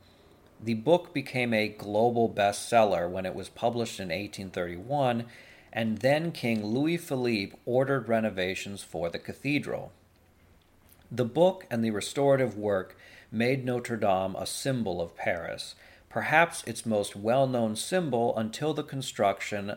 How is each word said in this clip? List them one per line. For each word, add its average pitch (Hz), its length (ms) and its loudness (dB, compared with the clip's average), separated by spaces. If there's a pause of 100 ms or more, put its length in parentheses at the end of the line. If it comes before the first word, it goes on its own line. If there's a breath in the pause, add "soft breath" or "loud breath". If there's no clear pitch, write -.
(640 soft breath)
The 113 120 0
book 156 380 2
became 123 400 -2
a 107 140 2
global 110 640 2
bestseller 101 800 4
when 92 160 -6
it 92 100 -6
was 95 140 -10
published 117 500 -2
in 92 100 -6
eighteen 95 420 -6
thirty-one, 117 760 -2 (480 loud breath)
and 110 240 -2
then 151 340 2
King 113 340 0
Louis 143 320 2
Philippe 123 680 -2
ordered 131 420 2
renovations 101 760 -2
for 85 260 -4
the 85 100 -8
cathedral. - 720 -4 (1200)
The 120 140 0
book 180 440 2
and 117 140 0
the 113 80 2
restorative 127 640 2
work 101 400 -2 (360 loud breath)
made 123 320 2
Notre 120 320 -2
Dame 95 400 2
a 92 80 -6
symbol 101 560 -2
of 85 160 -6
Paris, 87 580 -4 (320 loud breath)
perhaps 143 560 2
its - 220 -8
most 104 320 0
well-known 117 580 2
symbol 123 600 0
until 113 360 -2
the 147 100 -4
construction 104 920 -2